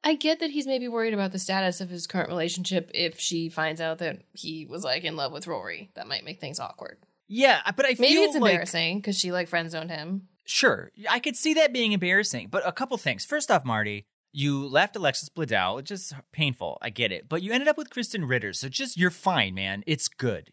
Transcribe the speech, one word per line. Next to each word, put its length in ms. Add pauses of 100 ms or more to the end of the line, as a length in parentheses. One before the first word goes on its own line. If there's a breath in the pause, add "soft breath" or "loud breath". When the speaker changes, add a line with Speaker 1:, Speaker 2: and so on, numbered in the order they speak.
Speaker 1:
I 100
get 240
that 120
he's 160
maybe 220
worried 240
about 180
the 80
status 400
of 100
his 180
current 200
relationship 640
if 260
she 300
finds 300
out 200
that 220 (120)
he 320
was, 180
like, 220
in 100
love 160
with 160
Rory. 480
That 120
might 180
make 160
things 180
awkward. 380 (320)
Speaker 2:
Yeah, 320 (140)
but 100
I 120
Speaker 1:
Maybe 180
Speaker 2:
feel 80
Speaker 1:
it's 120
Speaker 2:
like 160
Speaker 1:
embarrassing 500
'cause 160
she, 140
like, 160
friend-zoned 420
him. 380 (180)
Speaker 2:
Sure. 460 (180)
I 100
could 180
see 160
that 180
being 220
embarrassing. 560
But 180
a 60
couple 240
things. 260
First 260
off, 140
Marty, 420 (280)
you 340
left 300
Alexis 320
Bledel, 480
which 120
is 240 (200)
painful. 480
I 80
get 240
it. 160
But 120
you 120
ended 160
up 80
with 120
Kristen 360
Ritter. 260
So 160
just, 300
you're 120
fine, 460
man. 320
It's 220
good. 440